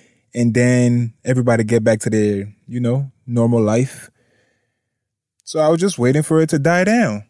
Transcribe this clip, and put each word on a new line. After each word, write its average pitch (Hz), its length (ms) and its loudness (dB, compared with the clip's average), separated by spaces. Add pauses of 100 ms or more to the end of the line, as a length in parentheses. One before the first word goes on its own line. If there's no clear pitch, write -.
(340)
and 120 180 0
then 123 640 0 (100)
everybody 120 400 0
get 113 180 0
back 110 180 2
to 107 100 -6
their, 104 440 -2 (140)
you 120 100 -10
know, 127 320 -4 (160)
normal 117 360 0
life. 110 480 -2 (1300)
So - 160 -8
I 151 100 2
was 165 120 2
just 190 180 -2
waiting 131 240 2
for 160 200 2
it 160 80 -2
to 165 80 0
die 170 260 2
down. 185 460 0